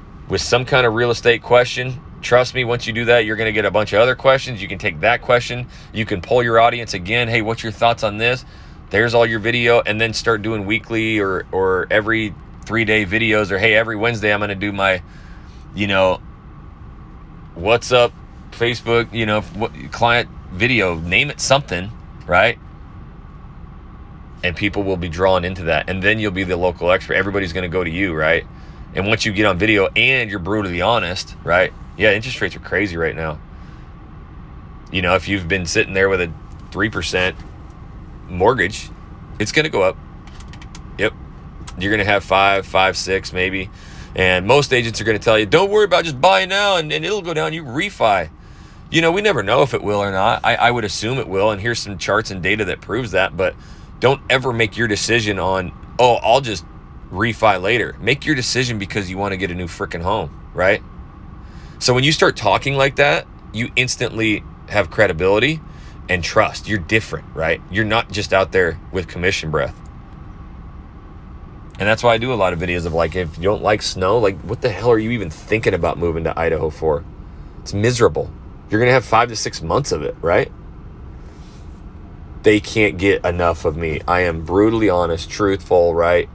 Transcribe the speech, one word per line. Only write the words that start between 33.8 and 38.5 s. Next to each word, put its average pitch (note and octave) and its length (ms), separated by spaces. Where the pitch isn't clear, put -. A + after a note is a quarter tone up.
You F#2 120
know, F2+ 140
if F#2 120
you've F#2 220
been F#2 160
sitting F2 280
there F#2+ 140
with F#2+ 140
a E2+ 100
three G#2 180
percent F#2 460
mortgage, F#2+ 600